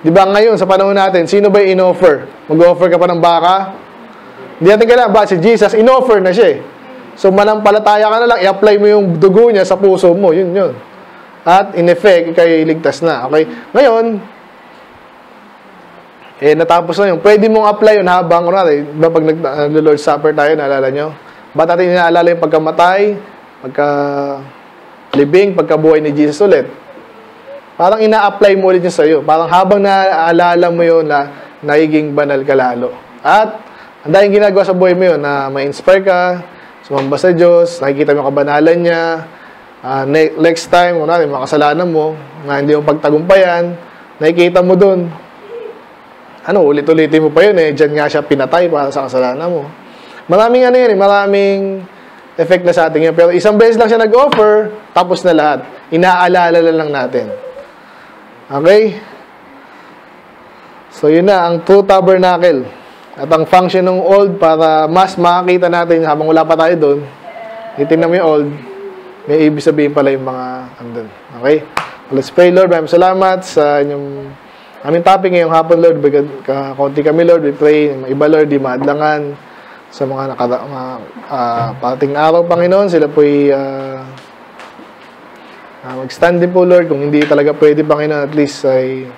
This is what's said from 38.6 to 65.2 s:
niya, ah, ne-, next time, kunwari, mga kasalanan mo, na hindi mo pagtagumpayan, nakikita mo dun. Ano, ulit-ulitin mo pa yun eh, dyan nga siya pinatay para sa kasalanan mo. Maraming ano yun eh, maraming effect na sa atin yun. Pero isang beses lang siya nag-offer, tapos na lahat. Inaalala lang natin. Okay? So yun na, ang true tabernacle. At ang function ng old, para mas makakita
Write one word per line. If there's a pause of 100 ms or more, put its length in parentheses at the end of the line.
niya, (760)
ah,
ne-,
next
time,
kunwari,
mga
kasalanan
mo, (240)
na
hindi
mo
pagtagumpayan, (400)
nakikita
mo
dun. (1400)
Ano,
ulit-ulitin
mo
pa
yun
eh,
dyan
nga
siya
pinatay
para
sa
kasalanan
mo. (640)
Maraming
ano
yun
eh,
maraming (760)
effect
na
sa
atin
yun.
Pero
isang
beses
lang
siya
nag-offer, (160)
tapos
na
lahat. (320)
Inaalala
lang
natin. (1200)
Okay? (1900)
So
yun
na,
ang
true
tabernacle. (480)
At
ang
function
ng
old,
para
mas
makakita